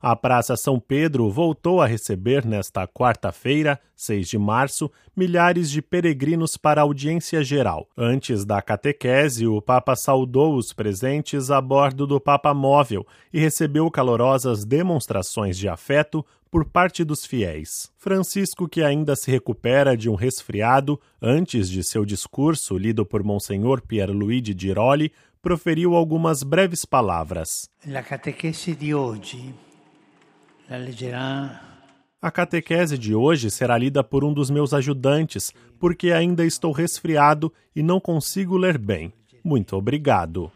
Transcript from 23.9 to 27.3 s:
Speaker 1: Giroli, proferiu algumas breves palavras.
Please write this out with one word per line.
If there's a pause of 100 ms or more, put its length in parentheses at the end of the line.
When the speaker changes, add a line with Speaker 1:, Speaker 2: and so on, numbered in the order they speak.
Speaker 1:
Giroli, (300)
proferiu
algumas
breves
palavras. (160)